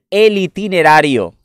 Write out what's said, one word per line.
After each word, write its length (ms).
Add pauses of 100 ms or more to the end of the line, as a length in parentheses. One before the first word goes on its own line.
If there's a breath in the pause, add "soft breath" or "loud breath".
el 280
itinerario 1080